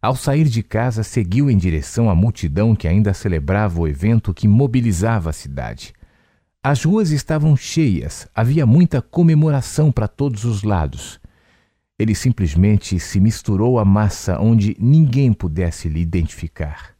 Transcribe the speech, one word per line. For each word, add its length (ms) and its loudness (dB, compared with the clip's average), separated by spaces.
Ao 140 0
sair 340 2
de 140 -2
casa, 400 -2
seguiu 480 0
em 60 4
direção 520 0
à 60 2
multidão 600 0
que 120 -4
ainda 260 2
celebrava 680 -2
o 80 0
evento 460 0
que 140 -2
mobilizava 840 2
a 40 -4
cidade. 600 -12
As 220 -2
ruas 280 0
estavam 460 0
cheias, 760 -4
havia 320 0
muita 360 4
comemoração 920 2
para 160 -2
todos 380 -4
os 180 -2
lados. 560 -4
Ele 160 0
simplesmente 840 0
se 200 -4
misturou 600 0
à 60 2
massa 540 0
onde 400 2
ninguém 540 2
pudesse 560 -4
lhe 100 -4
identificar. 1000 -6